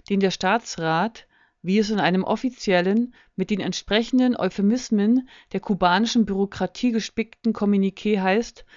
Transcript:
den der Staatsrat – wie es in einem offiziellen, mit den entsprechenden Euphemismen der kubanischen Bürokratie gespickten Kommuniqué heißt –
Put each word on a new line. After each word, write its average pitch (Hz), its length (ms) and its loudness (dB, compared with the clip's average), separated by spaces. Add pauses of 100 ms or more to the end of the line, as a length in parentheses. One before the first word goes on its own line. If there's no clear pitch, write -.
(120)
den 202 80 2
der 190 120 2
Staatsrat – 185 960 -2 (380)
wie 190 160 2
es 208 100 2
in 214 100 -2
einem 180 240 2
offiziellen, 214 920 0 (200)
mit 190 140 -4
den 196 120 -2
entsprechenden 233 760 0
Euphemismen 214 920 0 (260)
der 190 60 -2
kubanischen 202 680 2
Bürokratie 196 640 -2
gespickten - 600 -4
Kommuniqué 202 680 0
heißt – 190 420 -2 (140)